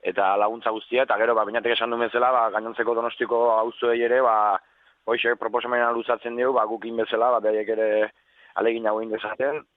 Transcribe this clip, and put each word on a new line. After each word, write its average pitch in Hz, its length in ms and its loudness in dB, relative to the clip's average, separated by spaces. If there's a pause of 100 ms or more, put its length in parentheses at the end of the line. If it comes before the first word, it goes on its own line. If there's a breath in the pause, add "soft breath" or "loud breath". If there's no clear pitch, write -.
eta 95 340 0
laguntza 110 340 0
guztia, 117 340 0
eta 113 140 0
gero, 117 160 2
ba, 110 140 2
Beñatek 117 280 0
esan 117 140 -2
duen 117 160 0
bezala, 120 260 2
ba, 117 220 2
gainontzeko 113 400 -2
Donostiako 117 480 -2 (140)
auzoei 117 460 0
ere, 120 220 4
ba, 113 120 4 (720 soft breath)
hoxe, 117 340 0
proposamena 117 520 0
luzatzen 117 440 -4
diogu, 127 220 0
ba, 110 100 2
guk 110 160 -8
in 117 180 -4
bezala, 117 340 0
ba, 110 80 -2
beraiek 107 320 0
ere 110 140 0 (640 soft breath)
ahalegin 113 340 0
hau 107 120 0
egin 113 140 -6
dezaten 131 480 -4 (140)